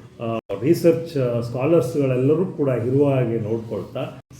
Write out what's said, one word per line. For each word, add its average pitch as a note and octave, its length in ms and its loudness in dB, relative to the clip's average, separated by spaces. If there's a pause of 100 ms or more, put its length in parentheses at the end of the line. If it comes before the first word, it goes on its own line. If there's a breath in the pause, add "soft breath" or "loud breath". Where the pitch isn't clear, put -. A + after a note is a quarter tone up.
(200 loud breath)
ಆ, A2+ 180 -4 (220)
ರಿಸರ್ಚ್ C#3 840 2
ಸ್ಕಾಲರ್ಸ್ಗಳೆಲ್ಲರೂ C#3 1040 2
ಕೂಡ D3 220 -2
ಇರುವ C3 420 2
ಹಾಗೆ A#2 300 0
ನೋಡ್ಕೊಳ್ತಾ A2 800 -6 (200)